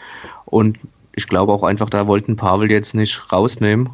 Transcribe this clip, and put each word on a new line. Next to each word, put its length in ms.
Und 340
ich 140
glaube 240
auch 120
einfach, 260
da 180
wollten 280
Pavel 360
jetzt 240
nicht 360
rausnehmen 640